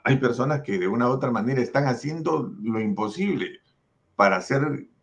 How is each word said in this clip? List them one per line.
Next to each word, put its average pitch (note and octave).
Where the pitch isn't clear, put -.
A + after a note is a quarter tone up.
hay C3
personas C3
que G2
de F2+
una A#2+
u B2+
otra C3
manera A#2+
están C#3+
haciendo D3
lo A2
imposible G#2+
para G2+
hacer, C#3